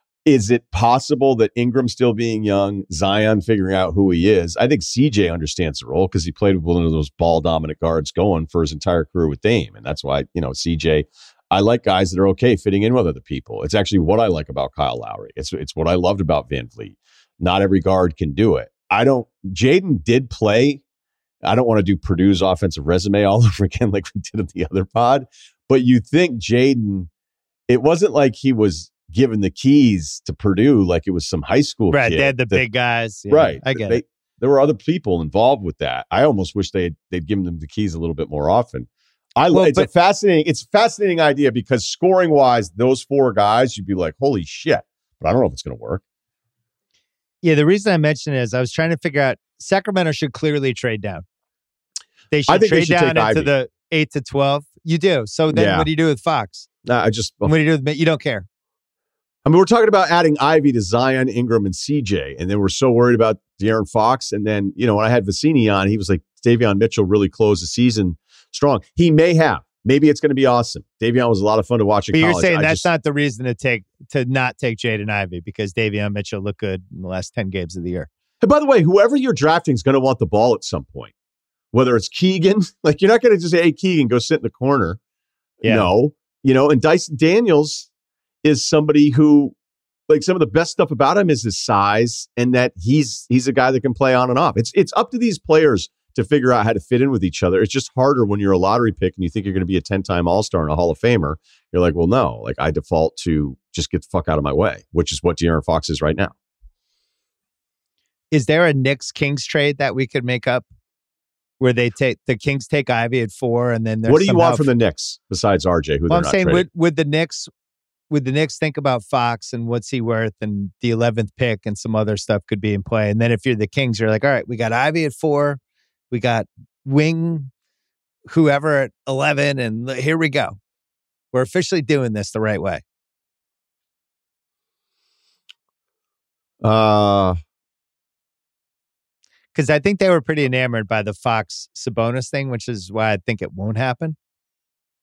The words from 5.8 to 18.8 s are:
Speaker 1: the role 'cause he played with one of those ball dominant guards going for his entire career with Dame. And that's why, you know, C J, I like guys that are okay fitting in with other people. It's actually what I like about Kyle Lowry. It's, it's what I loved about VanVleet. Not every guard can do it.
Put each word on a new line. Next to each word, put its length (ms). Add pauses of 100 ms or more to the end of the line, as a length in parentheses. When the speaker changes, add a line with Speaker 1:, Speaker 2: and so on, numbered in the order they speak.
Speaker 1:
the 60
role 220
'cause 160
he 80
played 240
with 80
one 200
of 80
those 180
ball 300
dominant 380
guards 320
going 380
for 140
his 100
entire 320
career 240
with 120
Dame. 360
And 100
that's 160
why, 220 (100)
you 60
know, 120
C 240
J, 280 (460)
I 100
like 240
guys 260
that 100
are 80
okay 280
fitting 260
in 100
with 140
other 140
people. 420
It's 120
actually 260
what 180
I 80
like 220
about 260
Kyle 240
Lowry. 380
It's, 160
it's 240
what 100
I 80
loved 260
about 300
VanVleet. 460 (420)
Not 240
every 160
guard 380
can 180
do 220
it. 140 (200)